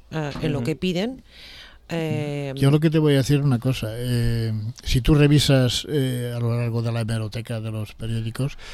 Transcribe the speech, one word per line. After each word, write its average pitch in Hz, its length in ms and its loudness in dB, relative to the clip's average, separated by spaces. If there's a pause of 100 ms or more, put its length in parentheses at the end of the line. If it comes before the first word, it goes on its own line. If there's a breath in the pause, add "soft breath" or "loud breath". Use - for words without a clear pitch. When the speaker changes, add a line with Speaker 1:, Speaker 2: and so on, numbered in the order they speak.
(100)
Speaker 1:
eh, 151 200 -6 (100)
en 156 120 -2
lo 143 60 -2
Speaker 2:
Ujú. 117 80 -4
Speaker 1:
que 156 100 -2
piden. 185 460 -4 (640 loud breath)
Eh, 147 680 -4
Speaker 3:
Yo 139 140 4
lo 151 100 4
que 160 80 4
te 160 100 2
voy 151 160 4
a 139 40 4
decir 139 240 2
una 131 160 2
cosa, 127 320 -2
eh, 117 600 0 (300)
si 127 200 2
tú 160 120 4
revisas, 143 760 4
eh, 127 440 -2
a 120 60 -4
lo 117 160 0
largo 117 240 -2
de 117 100 -2
la 117 120 -2
hemeroteca 110 580 -4
de 110 100 -8
los 107 240 -6
periódicos, 113 640 -4 (180 loud breath)